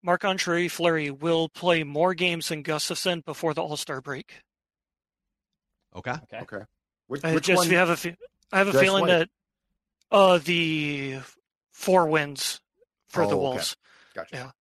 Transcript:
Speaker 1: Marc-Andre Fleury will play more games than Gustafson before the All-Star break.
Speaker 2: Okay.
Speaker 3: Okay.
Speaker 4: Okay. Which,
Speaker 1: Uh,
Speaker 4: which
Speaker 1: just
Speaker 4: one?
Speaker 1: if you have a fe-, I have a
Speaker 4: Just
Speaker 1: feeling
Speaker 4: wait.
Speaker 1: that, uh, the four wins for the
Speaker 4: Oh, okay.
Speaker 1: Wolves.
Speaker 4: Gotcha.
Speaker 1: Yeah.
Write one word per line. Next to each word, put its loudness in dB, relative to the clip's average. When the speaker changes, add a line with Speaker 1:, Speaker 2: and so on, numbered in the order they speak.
Speaker 1:
Marc-Andre 0
Fleury 0
will 0
play 0
more 0
games -2
than -6
Gustafson -4
before -4
the -4
All-Star -6
break. -12
Speaker 2:
Okay. -10
Speaker 3:
Okay. -14
Speaker 4:
Okay. -14
Which, -8
Speaker 1:
Uh, 0
Speaker 4:
which 0
Speaker 1:
just 2
Speaker 4:
one? 2
Speaker 1:
if 2
you 4
have 4
a 0
fe-, -8
I 2
have 4
a -2
Speaker 4:
Just 6
Speaker 1:
feeling 4
Speaker 4:
wait. 2
Speaker 1:
that, 4
uh, 8
the -4
four 4
wins -2
for 0
the 0
Speaker 4:
Oh, 0
okay. 0
Speaker 1:
Wolves. -4
Speaker 4:
Gotcha. -12
Speaker 1:
Yeah. -12